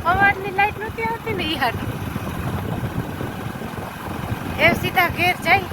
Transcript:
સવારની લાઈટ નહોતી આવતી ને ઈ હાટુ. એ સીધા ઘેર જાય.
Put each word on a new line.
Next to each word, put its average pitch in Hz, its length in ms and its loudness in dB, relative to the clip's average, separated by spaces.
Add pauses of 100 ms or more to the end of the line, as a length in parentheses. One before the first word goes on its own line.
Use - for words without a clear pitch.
સવારની 392 520 4
લાઈટ 403 240 2
નહોતી 453 240 -4
આવતી 453 300 -2
ને 359 100 0
ઈ 311 120 0
હાટુ. - 300 0 (2750)
એ 330 140 6
સીધા 349 440 2
ઘેર 349 260 2
જાય. 349 160 6 (140)